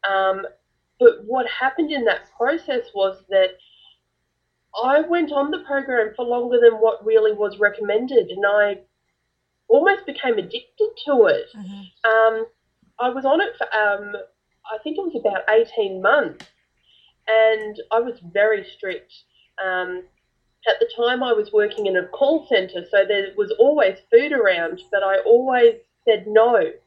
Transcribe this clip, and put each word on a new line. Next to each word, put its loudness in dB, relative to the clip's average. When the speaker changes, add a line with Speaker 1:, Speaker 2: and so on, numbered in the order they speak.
Speaker 1:
Um, 0
but 4
what -4
happened -4
in -6
that -2
process -4
was -4
that 0
I 2
went -2
on -2
the -6
program -4
for -6
longer -2
than 6
what 0
really 2
was -4
recommended, 0
and -8
I 0
almost 2
became -4
addicted -6
to 4
it. 0
Speaker 2:
Mm-hmm. -8
Speaker 1:
Um, 2
I -2
was -6
on 2
it -4
for, -6
um, -2
I -8
think -8
it -8
was -8
about -2
eighteen 0
months, 0
and 2
I 0
was -6
very 0
strict. -12
Um, -6
at 0
the 0
time, -2
I 0
was -2
working 0
in -2
a -2
call -2
centre, -2
so 4
there -2
was -4
always 4
food 4
around, 0
but 0
I 0
always 4
said 2
no. 4